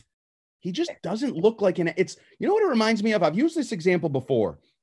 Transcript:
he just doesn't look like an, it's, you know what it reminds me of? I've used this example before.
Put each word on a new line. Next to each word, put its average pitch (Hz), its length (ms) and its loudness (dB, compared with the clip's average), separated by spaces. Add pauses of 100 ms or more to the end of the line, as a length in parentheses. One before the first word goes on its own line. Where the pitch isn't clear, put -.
(600)
he 180 120 -8
just 339 180 -4 (120)
doesn't 220 340 -4
look 208 260 2
like 185 160 2
an, 165 180 0
it's, 185 200 -2 (220)
you 214 100 -4
know 381 60 2
what 440 80 2
it 392 60 2
reminds 226 340 2
me 220 100 0
of? 208 100 2
I've 156 140 2
used 320 200 0
this 254 160 -4
example 170 360 0
before. 123 500 0 (240)